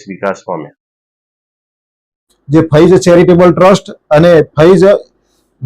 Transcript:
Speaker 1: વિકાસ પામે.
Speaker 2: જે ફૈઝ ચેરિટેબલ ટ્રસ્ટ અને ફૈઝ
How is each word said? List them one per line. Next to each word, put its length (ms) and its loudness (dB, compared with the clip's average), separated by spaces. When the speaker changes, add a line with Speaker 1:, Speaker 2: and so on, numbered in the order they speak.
Speaker 1:
વિકાસ 380 -10
પામે. 240 -14
Speaker 2:
જે 120 0
ફૈઝ 380 0
ચેરિટેબલ 540 0
ટ્રસ્ટ 380 -2
અને 520 0
ફૈઝ 420 0